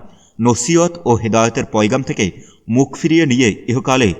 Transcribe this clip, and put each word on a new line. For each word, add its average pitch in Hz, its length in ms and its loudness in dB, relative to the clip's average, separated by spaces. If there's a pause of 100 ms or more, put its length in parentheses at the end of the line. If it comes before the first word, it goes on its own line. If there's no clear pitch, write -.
(420)
নসিহত 170 640 0
ও 120 100 2
হেদায়েতের 113 500 0
পয়গাম 107 380 0
থেকে 113 280 -4 (380)
মুখ 127 280 0
ফিরিয়ে 165 280 2
নিয়ে 123 420 0
ইহকালে 127 520 0